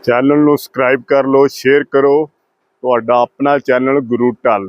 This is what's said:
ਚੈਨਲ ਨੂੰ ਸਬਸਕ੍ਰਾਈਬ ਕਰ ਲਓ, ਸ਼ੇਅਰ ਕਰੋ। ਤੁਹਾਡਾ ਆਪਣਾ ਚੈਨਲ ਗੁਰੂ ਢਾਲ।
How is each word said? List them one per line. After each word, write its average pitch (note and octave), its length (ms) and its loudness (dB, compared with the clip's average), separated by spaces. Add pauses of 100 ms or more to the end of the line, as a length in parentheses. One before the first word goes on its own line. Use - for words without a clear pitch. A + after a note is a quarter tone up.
ਚੈਨਲ C3 340 2
ਨੂੰ D3 200 2
ਸਬਸਕ੍ਰਾਈਬ B2+ 500 -4
ਕਰ C#3 180 0
ਲਓ, C#3 220 2
ਸ਼ੇਅਰ C#3 360 0
ਕਰੋ। C#3 420 0 (560)
ਤੁਹਾਡਾ A#2+ 380 0
ਆਪਣਾ C#3 380 -2
ਚੈਨਲ C3 420 -2
ਗੁਰੂ A#2+ 300 -2 (140)
ਢਾਲ। G#2 240 -2